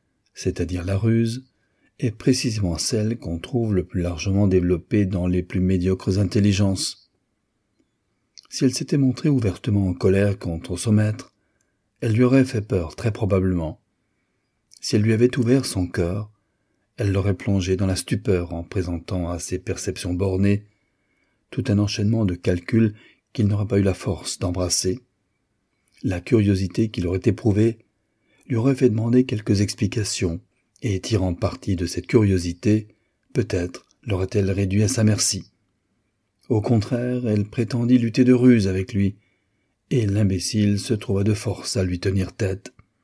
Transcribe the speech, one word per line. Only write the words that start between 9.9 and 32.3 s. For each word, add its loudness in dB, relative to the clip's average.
colère 2
contre -6
son 0
maître, 0
elle 0
lui 4
aurait 6
fait -4
peur, -4
très -2
probablement. 0
Si -2
elle 4
lui 2
avait 2
ouvert 2
son -2
cœur, -4
elle 0
l'aurait 0
plongé 0
dans 0
la 0
stupeur -2
en -6
présentant -4
à -6
ses -6
perceptions -6
bornées 0
tout -4
un 2
enchaînement 0
de 0
calculs 0
qu'il 0
n'aurait 0
pas 2
eu 4
la 2
force -6
d'embrasser. -2
La -2
curiosité 2
qu'il -6
aurait -2
éprouvée 2
lui -2
aurait 2
fait 4
demander 2
quelques 0
explications, -2
et -2
tirant -2
parti -4
de -2
cette -8
curiosité, 2